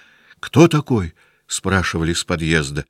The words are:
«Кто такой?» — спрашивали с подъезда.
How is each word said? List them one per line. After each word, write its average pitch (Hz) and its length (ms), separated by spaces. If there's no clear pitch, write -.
«Кто - 280
такой?» — 123 460
спрашивали 85 680
с - 100
подъезда. 78 680